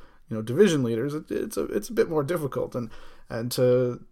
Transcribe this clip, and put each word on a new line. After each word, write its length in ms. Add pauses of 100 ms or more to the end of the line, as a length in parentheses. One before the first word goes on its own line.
(300)
you 60
know, 60
division 400
leaders, 300
it, 180
it's 280
a, 60
it's 260
a 20
bit 160
more 140
difficult, 520
and, 140 (400)
and 240
to 480 (120)